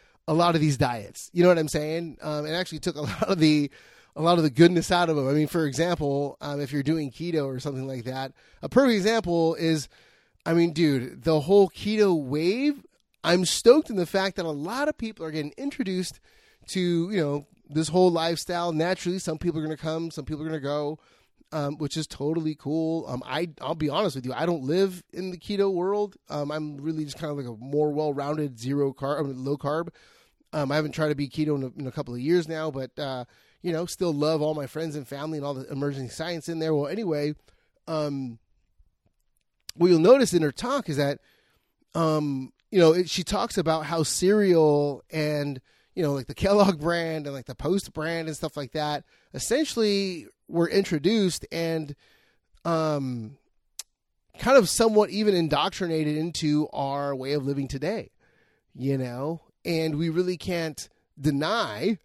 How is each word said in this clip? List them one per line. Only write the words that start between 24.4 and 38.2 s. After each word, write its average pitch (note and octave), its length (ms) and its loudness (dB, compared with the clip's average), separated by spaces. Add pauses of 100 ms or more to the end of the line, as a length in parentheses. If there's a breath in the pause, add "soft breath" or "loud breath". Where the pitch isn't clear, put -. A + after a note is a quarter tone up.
don't E3+ 180 -2
live F3+ 380 0 (120)
in F#3 180 -8
the F3 60 -12
keto G3 360 0
world. G3 440 -2 (120)
Um, D3 220 -4
I'm D3+ 260 -6
really D#3 280 -4
just C#3 120 -12
kinda D3+ 160 -6
like C#3+ 120 -6
a A#2 100 -10
more C#3+ 360 0
well-rounded C#3+ 680 -4
zero C#3 320 0
carb, C#3 280 -4
I D#3 40 -2
mean, C3 220 -6
low C#3+ 120 -2
carb. D#3+ 320 -4 (600 soft breath)
Um, C#3+ 220 -2
I - 20 0
haven't D3+ 160 0
tried D#3 160 -2
to D3+ 80 0
be C#3 140 -4
keto D3+ 260 -2
in C3+ 80 -4
a, B2+ 160 -10
in C#3 80 -8
a B2 40 -6
couple A#2+ 220 -8
of A#2+ 60 -8
years D#3 300 2
now, D#3 200 -4
but, C3+ 300 -8
uh, C3+ 240 -6 (380 soft breath)
you F3 100 -4
know, E3 140 -2
still F3 280 -2
love D3 280 0
all D#3 140 0
my C#3+ 120 -6
friends D#3 300 -8
and C#3 100 -10
family D3+ 300 -8
and C#3+ 100 -6
all C#3+ 60 -4
the C3 180 -10
emerging C3+ 380 -4
science E3 400 -8
in E3 100 -6
there. D#3+ 160 0
Well, D3 120 0
anyway, D3+ 460 -2 (540)
um, C#3+ 520 -4 (1400)